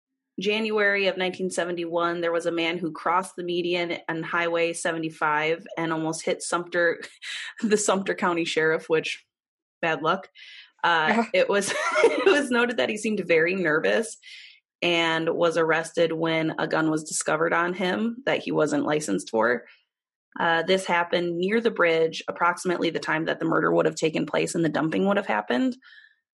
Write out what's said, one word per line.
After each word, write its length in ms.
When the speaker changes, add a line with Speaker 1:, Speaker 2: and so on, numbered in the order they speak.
Speaker 1:
January 680
of 80
nineteen 340
seventy-one, 680
there 100
was 160
a 60
man 260
who 140
crossed 420
the 80
median 560
on 140
Highway 500
seventy-five 920
and 160
almost 320
hit 180
Sumter, 580
<laughs> 300
the 140
Sumter 380
County 300
Sheriff, 440
which, 360
bad 180
luck. 280
Uh, 260
Speaker 2:
Uh-huh. 140
Speaker 1:
it 140
was, 260
<laughs> 180
it 260
was 220
noted 240
that 120
he 80
seemed 300
very 300
nervous 600
and 500
was 260
arrested 560
when 480
a 80
gun 200
was 140
discovered 500
on 220
him 520
that 120
he 140
wasn't 340
licensed 440
for. 340
Uh, 240
this 240
happened 500
near 240
the 120
bridge, 560
approximately 640
the 100
time 240
that 160
the 40
murder 280
would 140
have 100
taken 280
place 300
and 100
the 40
dumping 360
would 120
have 100
happened, 500